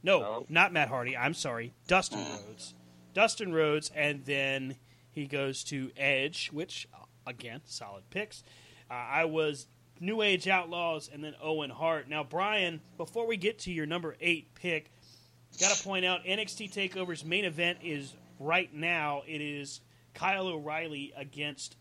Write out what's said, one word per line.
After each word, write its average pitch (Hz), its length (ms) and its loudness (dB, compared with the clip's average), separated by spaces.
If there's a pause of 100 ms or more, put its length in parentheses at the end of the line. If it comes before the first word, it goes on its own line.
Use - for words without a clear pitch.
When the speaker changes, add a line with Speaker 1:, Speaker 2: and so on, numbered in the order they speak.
Speaker 1:
No, 180 180 8
Speaker 2:
No. 113 280 -2
Speaker 1:
not 175 240 6
Matt 156 160 4
Hardy. 127 300 -2
I'm 131 160 2
sorry. 120 400 -4 (140)
Dustin 180 320 4
Speaker 3:
Mm. 90 280 -6
Speaker 1:
Rhodes. - 260 -14 (400)
Dustin 208 400 4
Rhodes, 151 400 4
and 147 320 0
then 135 520 0 (340)
he 147 160 -6
goes 139 380 -2
to 131 320 -4
Edge, 139 560 0
which, - 340 -8 (400)
again, 123 380 -10
solid 101 440 -12
picks. 208 340 -8 (460)
Uh, - 40 -6
I 123 320 2
was 156 420 0 (320)
New 214 220 0
Age 196 260 4
Outlaws 175 680 2
and 147 80 -10
then 151 200 -8
Owen 156 280 0
Hart. 147 380 0
Now, 151 160 -2
Brian, 180 560 0 (180)
before 226 300 -2
we 233 80 2
get 208 240 0
to 185 120 -6
your 160 140 0
number 160 360 -2
eight 170 340 0
pick, 160 340 -2 (680)
gotta 190 240 4
point 190 220 0
out, 180 200 2
N 190 140 0
X 208 160 -4
T 214 140 -8
TakeOver's 185 560 -4
main 180 200 2
event 175 380 0
is 147 300 -6 (260)
right 165 340 0
now. 151 540 0
It 156 140 -6
is 147 400 -8 (320)
Kyle 190 340 0
O'Reilly 151 680 -6
against 143 640 -8